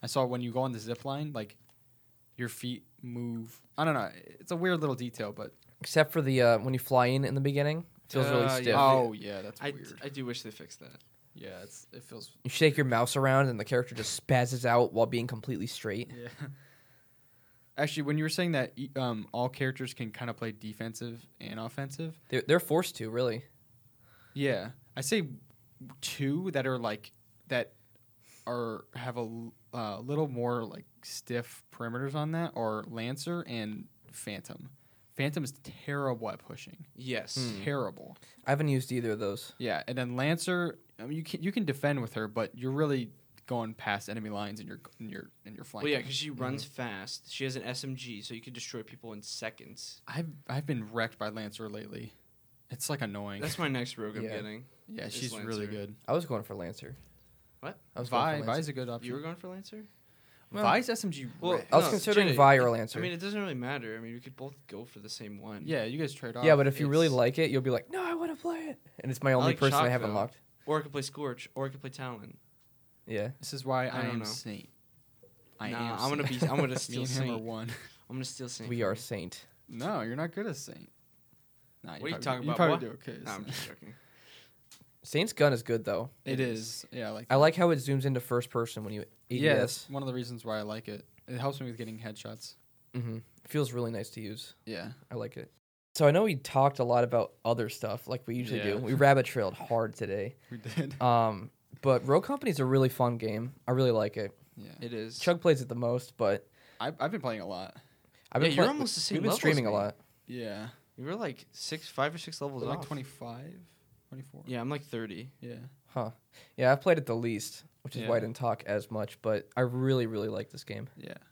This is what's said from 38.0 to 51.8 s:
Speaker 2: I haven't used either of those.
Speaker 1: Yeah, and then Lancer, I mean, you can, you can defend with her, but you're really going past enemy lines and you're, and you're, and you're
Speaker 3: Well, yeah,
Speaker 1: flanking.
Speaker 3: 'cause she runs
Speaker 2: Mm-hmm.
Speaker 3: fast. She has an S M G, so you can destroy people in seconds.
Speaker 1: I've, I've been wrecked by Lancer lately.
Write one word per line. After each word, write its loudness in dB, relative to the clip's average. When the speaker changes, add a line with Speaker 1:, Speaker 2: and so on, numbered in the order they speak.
Speaker 2:
I 0
haven't 4
used 2
either 0
of 0
those. -2
Speaker 1:
Yeah, 0
and -4
then -2
Lancer, 0
I -12
mean, -6
you -6
can, -8
you -2
can 0
defend 0
with -6
her, -2
but -2
you're -4
really 2
going -2
past -2
enemy -6
lines -6
and -12
you're, -12
and -10
you're, -12
and -14
you're -14
Speaker 3:
Well, -8
yeah, 2
Speaker 1:
flanking. -2
Speaker 3:
'cause -6
she -4
runs -4
Speaker 2:
Mm-hmm. -18
Speaker 3:
fast. -8
She -6
has -4
an -6
S -6
M -6
G, -10
so -12
you -10
can -14
destroy -10
people -14
in -14
seconds. -12
Speaker 1:
I've, -4
I've -2
been -2
wrecked -2
by -2
Lancer -8
lately. -12